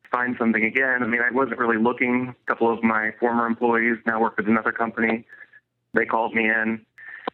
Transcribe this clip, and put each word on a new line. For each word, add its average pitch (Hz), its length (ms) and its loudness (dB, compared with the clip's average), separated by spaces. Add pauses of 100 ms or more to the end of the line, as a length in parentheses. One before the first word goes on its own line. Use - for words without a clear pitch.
(100)
find 123 280 0
something 110 260 2
again, 127 380 0
I 120 40 0
mean, 120 160 0
I 120 80 0
wasn't 123 280 -2
really 117 240 0
looking. 123 600 0
A - 40 -20
couple 117 260 2
of 110 100 -4
my 110 380 0
former 117 260 2
employees 117 600 2
now 113 140 0
work 113 160 0
with 101 120 -2
another 113 240 2
company. 113 520 -2 (680)
They 113 120 2
called 113 280 -2
me 113 120 2
in. 110 380 -2 (500)